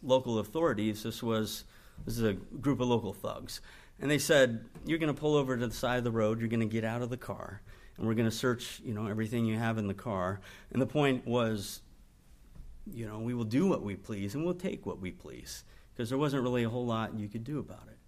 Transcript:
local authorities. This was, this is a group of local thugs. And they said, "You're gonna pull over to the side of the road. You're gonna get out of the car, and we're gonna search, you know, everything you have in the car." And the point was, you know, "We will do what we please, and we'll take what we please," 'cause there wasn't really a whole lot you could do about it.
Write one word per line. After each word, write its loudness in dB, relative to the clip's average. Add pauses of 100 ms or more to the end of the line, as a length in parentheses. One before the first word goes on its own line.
local 4
authorities. 0
This -6
was, -2 (420)
this -4
is 0
a 4
group -2
of 2
local 2
thugs. -8 (380)
And -2
they 4
said, 6 (200)
"You're 0
gonna 2
pull 2
over 4
to 0
the -2
side 0
of -2
the 2
road. 2
You're 0
gonna 2
get 0
out -2
of -4
the -4
car, -8 (360)
and -2
we're 4
gonna 4
search, 0
you -4
know, -2
everything 0
you 2
have 0
in 0
the 0
car." -2 (300)
And 2
the 4
point 2
was, 0 (1080)
you -8
know, -8
"We -2
will 0
do 4
what 2
we -4
please, -6
and -2
we'll 0
take -6
what -6
we -6
please," -14 (320)
'cause -4
there 0
wasn't 2
really 2
a 2
whole -2
lot -2
you -6
could -8
do -4
about -12
it. -20 (100)